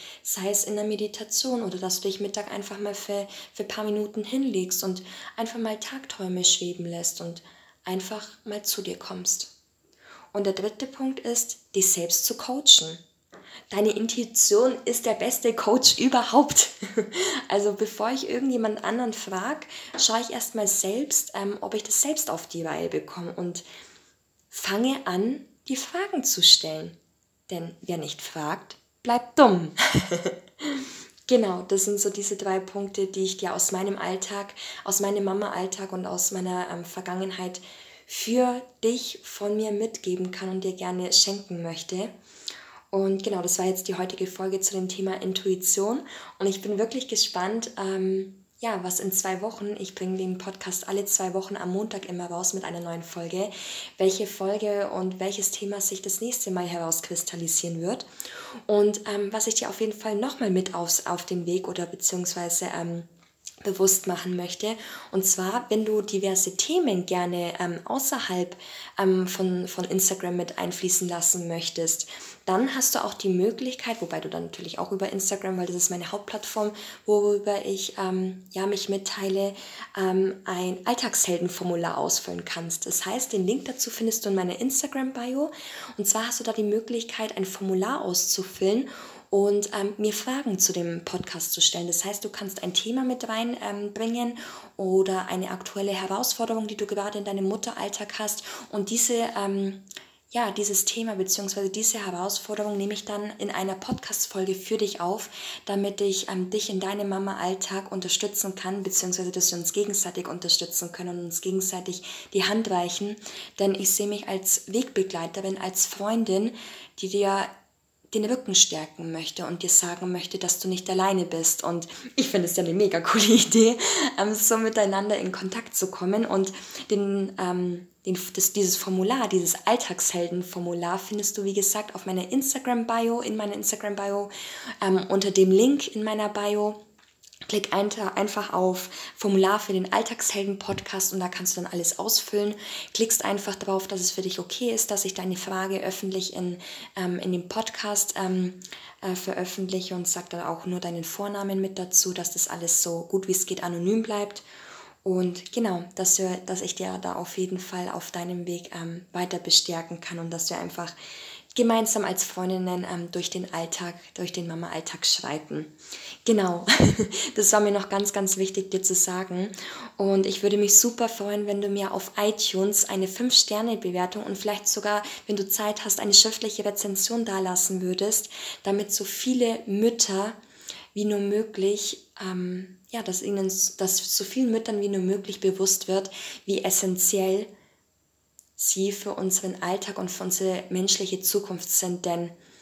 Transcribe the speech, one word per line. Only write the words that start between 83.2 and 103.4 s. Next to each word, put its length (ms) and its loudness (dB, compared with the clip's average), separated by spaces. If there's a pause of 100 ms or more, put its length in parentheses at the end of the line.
den 140 2
Link 200 0
dazu 240 -4
findest 340 -2
du 60 0
in 40 2
meiner 240 0
Instagram-Bio. 920 -2 (440)
Und 100 -2
zwar 200 2
hast 140 -4
du 40 -6
da 80 -2
die 120 0
Möglichkeit, 720 -2
ein 80 2
Formular 580 0
auszufüllen 840 0 (440)
und, 400 4
ähm, 240 -2
mir 160 2
Fragen 460 -2
zu 160 4
dem 320 -2
Podcast 480 -4
zu 80 2
stellen. 240 2
Das 180 0
heißt, 180 -4
du 60 -6
kannst 340 -8
ein 120 -4
Thema 280 0
mit 280 -2
rein, 320 -2
ähm, 320 -6
bringen 420 -2 (400)
oder 520 4
eine 220 -2
aktuelle 420 -4
Herausforderung, 720 -2
die 100 -6
du 80 -2
gerade 320 -4
in 80 -6
deinem 220 -2
Mutteralltag 720 -4
hast. 260 -4 (240)
Und 220 -2
diese, 240 2 (280)
ähm, 420 0 (440)
ja, 220 0
dieses 340 0
Thema 300 -2
beziehungsweise 560 0
diese 340 0
Herausforderung 720 -4
nehme 160 -2
ich 140 -8
dann 320 -6
in 120 -4